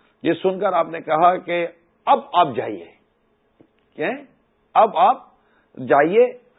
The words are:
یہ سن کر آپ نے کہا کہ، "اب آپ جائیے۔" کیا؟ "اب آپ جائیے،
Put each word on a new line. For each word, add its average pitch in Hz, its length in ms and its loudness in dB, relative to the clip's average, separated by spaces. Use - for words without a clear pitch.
یہ 165 100 0
سن 185 160 -2
کر 190 140 -2
آپ 170 140 0
نے 160 140 -12
کہا 165 360 2
کہ، 175 300 -4
"اب 254 140 2
آپ 170 220 4
جائیے۔" 110 300 -8
کیا؟ 156 140 -4
"اب 190 240 2
آپ 208 200 4
جائیے، 151 600 2